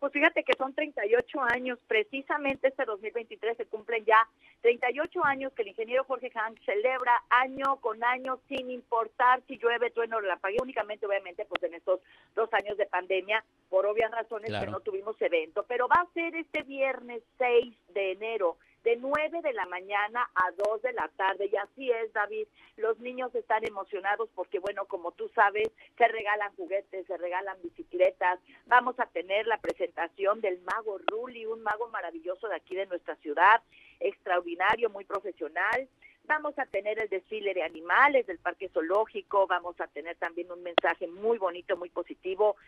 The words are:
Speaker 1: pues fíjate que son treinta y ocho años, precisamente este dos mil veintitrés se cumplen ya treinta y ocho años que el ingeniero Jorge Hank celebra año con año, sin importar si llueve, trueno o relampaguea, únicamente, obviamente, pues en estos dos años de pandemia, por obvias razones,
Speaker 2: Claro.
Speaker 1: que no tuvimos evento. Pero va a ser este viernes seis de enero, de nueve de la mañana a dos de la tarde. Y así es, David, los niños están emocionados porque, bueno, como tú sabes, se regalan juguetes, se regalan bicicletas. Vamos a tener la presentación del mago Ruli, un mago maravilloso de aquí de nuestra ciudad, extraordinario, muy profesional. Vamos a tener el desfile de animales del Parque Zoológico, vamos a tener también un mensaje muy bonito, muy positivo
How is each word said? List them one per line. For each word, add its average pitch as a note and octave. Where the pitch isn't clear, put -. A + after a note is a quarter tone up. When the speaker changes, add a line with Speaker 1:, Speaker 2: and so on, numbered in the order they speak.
Speaker 1:
pues C#4
fíjate D#4
que -
son C4+
treinta D4
y A3
ocho B3
años, B3
precisamente C4+
este C4+
dos G#3
mil G#3+
veintitrés A3+
se A#3
cumplen A3
ya G#3+
treinta A#3+
y C4
ocho E4
años C4+
que -
el G3+
ingeniero A#3+
Jorge B3
Hank A3+
celebra B3
año C4
con A3+
año, B3
sin B3+
importar B3
si C4
llueve, A#3
trueno A3+
o -
relampaguea, G3
únicamente, G#3+
obviamente, G3
pues F3+
en E3
estos F3+
dos A3+
años G3+
de G3+
pandemia, F#3+
por F#3+
obvias A3
razones, A3
Speaker 2:
Claro. G#3
Speaker 1:
que G#3
no F#3+
tuvimos G3+
evento. E3
Pero B3
va D#4
a F4
ser E4
este D#4+
viernes B3+
seis A#3+
de G3
enero, G3+
de A#3
nueve D4+
de D4+
la G3+
mañana G3+
a F#3
dos G#3
de -
la -
tarde. G3
Y G3+
así B3
es, A3+
David, G#3+
los A3
niños B3
están A3
emocionados G3+
porque, F#3
bueno, G3
como F3
tú G#3+
sabes, G#3+
se A#3
regalan G#3
juguetes, F#3+
se F3+
regalan F#3
bicicletas. F3+
Vamos B3
a A#3
tener F#3+
la A3
presentación F#3+
del F#3
mago G3+
Ruli, A#3
un A3+
mago A3
maravilloso F3+
de F#3+
aquí E3
de G3
nuestra E3+
ciudad, E3+
extraordinario, F#3
muy G3+
profesional. G3+
Vamos D4
a C4+
tener G#3
el A3
desfile G3
de F3+
animales F3+
del F3
Parque F3+
Zoológico, G3
vamos F3+
a E3
tener E3
también E3+
un F3
mensaje E3+
muy G#3
bonito, F3+
muy F3
positivo F#3+